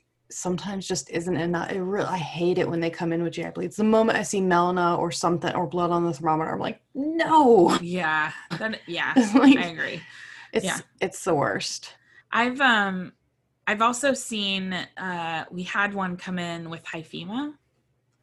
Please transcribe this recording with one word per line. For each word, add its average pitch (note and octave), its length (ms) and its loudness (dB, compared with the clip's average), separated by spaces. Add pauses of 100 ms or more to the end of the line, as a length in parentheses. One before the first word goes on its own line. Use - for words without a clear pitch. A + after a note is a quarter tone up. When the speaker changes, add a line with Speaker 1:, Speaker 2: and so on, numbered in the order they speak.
(300)
Speaker 1:
sometimes F#3 580 -6
just F3+ 220 -6
isn't E3+ 260 -2
enough. E3+ 360 -2
It G3 100 -4
real-, F#3+ 240 -2
I F#3 120 -2
hate E3+ 400 0
it D#3+ 100 2
when E3 120 -2
they E3 100 0
come E3 220 -2
in E3+ 100 0
with E3 120 -4
G E3+ 100 -6
I E3 60 -8
bleeds. F3 260 -8
The G#3+ 80 2
moment A3 340 4
I G#3 60 0
see G3+ 160 -2
melena F3 580 4
or E3+ 140 -2
something E3+ 420 0
or F3 120 -2
blood F3 240 -2
on E3+ 140 2
the E3+ 100 0
thermometer, D#3+ 380 0
I'm G3 80 -4
like, - 200 -6 (140)
"No." D4 840 6
Speaker 2:
Yeah. D#3+ 520 -2 (260)
Then, A3 280 -6
yeah, D#3 280 -4
Speaker 1:
<laughs> - 20 0
It's A3 180 4
like, C4+ 240 10
Speaker 2:
I F3 80 -2
agree. D#3+ 420 -8 (440)
Speaker 1:
it's, G3+ 140 -2
Speaker 2:
Yeah. E3 140 -2 (200)
Speaker 1:
it's F#3 240 -6
the E3+ 100 2
worst. - 600 -2 (380)
Speaker 2:
I've, B3 280 0
um, G3+ 520 2 (540)
I've G#3+ 160 0
also B3 320 2
seen, G3 600 -4
uh, E3+ 760 -6
we F3+ 140 -8
had G3+ 300 -2
one F#3 220 -4
come F3+ 220 -8
in E3+ 320 -8
with E3 140 -12
hyphema. F3+ 720 -8 (680)